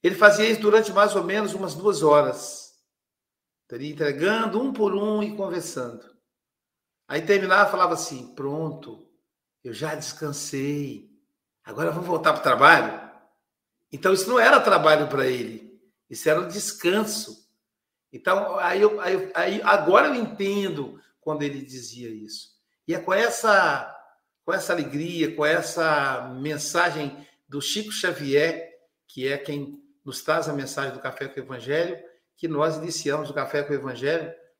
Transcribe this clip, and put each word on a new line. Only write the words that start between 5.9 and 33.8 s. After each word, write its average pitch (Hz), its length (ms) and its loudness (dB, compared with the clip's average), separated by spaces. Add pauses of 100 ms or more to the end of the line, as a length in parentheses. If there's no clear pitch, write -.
Aí 147 140 -2
terminava 190 460 4
e - 20 -2
falava 180 240 2
assim, 127 400 -10
"Pronto, 143 760 -8 (560)
eu 120 100 -12
já 151 200 -6
descansei, 143 1160 -8 (540)
agora 143 260 -4
vamos 170 160 -6
voltar 160 260 2
pro 151 100 -2
trabalho?" 139 680 4 (840)
Então, 190 200 2
isso 196 180 0
não 247 80 4
era 233 220 8
trabalho 156 480 4
pra 135 180 0
ele, 117 520 -6 (300)
isso 117 220 -4
era 156 100 4
um 190 80 -6
descanso. - 1000 -4 (640)
Então, 190 460 -2
aí 185 220 0
eu, 208 200 4
aí 185 140 0
eu, - 200 -4
aí 190 300 0
agora 196 420 6
eu 285 80 0
entendo 196 840 -4 (200)
quando 151 220 -4
ele 139 180 -6
dizia 123 480 -14
isso. 107 420 -14 (380)
E 165 60 -2
é 160 40 -4
com - 140 -2
essa, 196 840 2 (500)
com 170 80 -2
essa 190 200 -2
alegria, 160 640 -2
com 151 80 0
essa 147 960 0
mensagem 151 840 -2 (240)
do 143 120 -8
Chico 208 320 -6
Xavier, 151 760 0 (380)
que 131 220 -6
é 139 100 -2
quem 143 420 -10 (240)
nos - 180 -12
traz 156 260 -2
a 151 40 -6
mensagem 139 400 -6
do 127 60 -14
Café 135 300 -10
com 139 100 -12
o 131 60 -10
Evangelho, 143 580 -4 (340)
que 165 120 -8
nós 156 300 0
iniciamos 151 520 -4
o 139 40 -12
Café 147 280 -2
com 143 100 -4
o 143 40 -2
Evangelho 135 580 -4 (260)